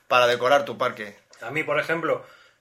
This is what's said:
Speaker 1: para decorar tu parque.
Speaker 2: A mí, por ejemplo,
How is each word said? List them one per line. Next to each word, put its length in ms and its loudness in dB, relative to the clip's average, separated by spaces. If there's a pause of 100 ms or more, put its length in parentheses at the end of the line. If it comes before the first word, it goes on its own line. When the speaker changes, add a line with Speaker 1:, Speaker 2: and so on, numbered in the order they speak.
Speaker 1:
para 180 6
decorar 400 2
tu 100 -10
parque. 400 -6 (240)
Speaker 2:
A 100 -12
mí, 140 -6
por 160 -2
ejemplo, 440 -4 (360)